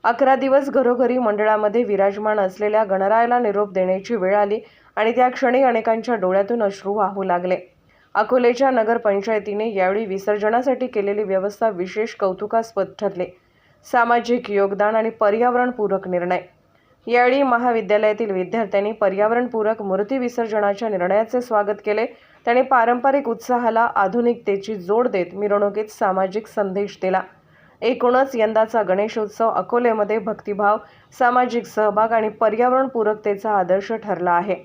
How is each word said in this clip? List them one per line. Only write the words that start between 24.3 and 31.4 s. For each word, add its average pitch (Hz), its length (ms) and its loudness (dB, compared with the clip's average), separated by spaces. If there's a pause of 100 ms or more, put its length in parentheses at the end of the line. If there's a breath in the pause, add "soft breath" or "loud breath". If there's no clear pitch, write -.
जोड 208 320 0
देत 185 280 -2
मिरवणुकीत 202 500 0
सामाजिक 190 640 -2
संदेश 202 540 -4
दिला. 185 200 0 (600 soft breath)
एकूणच 254 540 2
यंदाचा 220 460 2
गणेशोत्सव 214 680 -2
अकोलेमध्ये 220 680 0
भक्तिभाव, 208 580 -2 (420 loud breath)
सामाजिक 240 460 2